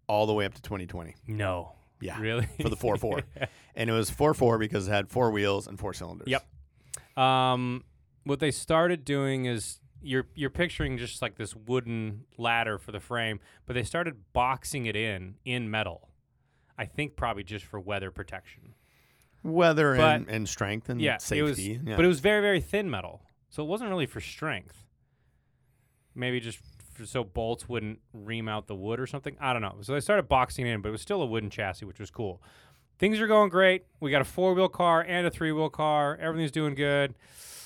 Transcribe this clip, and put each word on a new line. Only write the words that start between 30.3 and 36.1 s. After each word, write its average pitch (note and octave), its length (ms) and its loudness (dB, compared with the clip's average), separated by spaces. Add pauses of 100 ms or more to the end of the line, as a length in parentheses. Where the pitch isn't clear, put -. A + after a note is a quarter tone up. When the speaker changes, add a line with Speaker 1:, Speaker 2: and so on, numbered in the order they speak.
Speaker 2:
it A#2+ 60 0
in, G#2+ 80 -2
but G2+ 80 -4
it G#2+ 40 -4
was A2 100 -8
still G3+ 200 -2
a C#3 40 -2
wooden A2 240 -2
chassis, G2 340 -6
which F#2+ 160 -16
was G2+ 100 -12
cool. F#2+ 320 -8 (560)
Things G#3+ 220 2
are A3+ 60 2
going G#3 240 8
great. F#3 340 6 (160)
We D3 100 -2
got C#3 120 6
a - 40 2
four-wheel F#3 440 4
car E3+ 360 4
and F3 200 0
a D#3+ 40 2
three-wheel D#3 400 0
car. D3+ 460 2